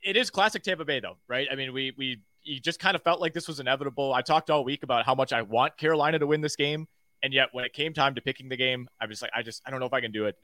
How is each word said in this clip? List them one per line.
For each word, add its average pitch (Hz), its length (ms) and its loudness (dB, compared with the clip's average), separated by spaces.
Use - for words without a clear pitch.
it 196 120 0
is 233 140 4
classic 208 320 2
Tampa 170 220 -4
Bay, 143 160 0
though, 92 160 -8
right? 131 240 -2
I 135 60 -4
mean, 131 160 -4
we, 131 260 -4
we, 127 220 -4
you 139 160 -10
just 165 180 -2
kind 190 160 2
of 170 80 -4
felt 170 180 4
like 165 120 0
this 170 160 -6
was 151 100 -8
inevitable. 135 560 0
I 127 80 2
talked 160 280 2
all 151 120 4
week 135 220 -4
about 123 200 2
how 131 120 4
much 131 160 2
I 117 100 2
want 113 340 2
Carolina 156 440 2
to 147 80 2
win 151 140 2
this 151 120 -2
game, 151 320 -2
and 135 100 -2
yet 131 160 4
when 123 140 -6
it 123 80 -8
came 156 200 -4
time 139 220 2
to 143 60 -6
picking 131 280 -6
the 127 80 -6
game, 127 320 0
I 113 60 -2
was 107 140 -12
like, 120 140 -8
"I 117 80 -2
just, 113 240 -14
I 127 60 -10
don't 131 80 -6
know 127 60 -2
if 123 60 -4
I 131 80 2
can 117 120 -4
do 107 140 -2
it." 101 180 -2